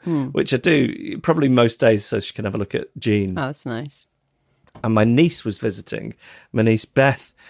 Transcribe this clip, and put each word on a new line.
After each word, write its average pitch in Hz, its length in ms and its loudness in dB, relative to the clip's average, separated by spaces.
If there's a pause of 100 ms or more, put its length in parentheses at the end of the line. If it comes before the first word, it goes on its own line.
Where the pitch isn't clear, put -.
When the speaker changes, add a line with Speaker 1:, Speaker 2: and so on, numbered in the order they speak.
Speaker 1:
Hmm. 151 220 -2
Speaker 2:
which - 280 -2
I - 20 2
do 123 640 0
probably 160 300 0
most 120 320 2
days 113 240 4
so 113 140 -4
she - 140 -8
can 107 140 -10
have 98 80 -4
a - 40 -6
look 98 160 -6
at - 140 -6 (100)
Jean. 101 400 0
Speaker 1:
Oh, 139 80 -4
that's 143 200 -10
nice. 127 400 -10 (760)
Speaker 2:
And 110 120 0
my 107 100 6
niece 131 400 4
was 110 140 -4
visiting, 110 560 -8 (380)
my 110 100 2
niece 113 240 4
Beth, - 480 0 (160)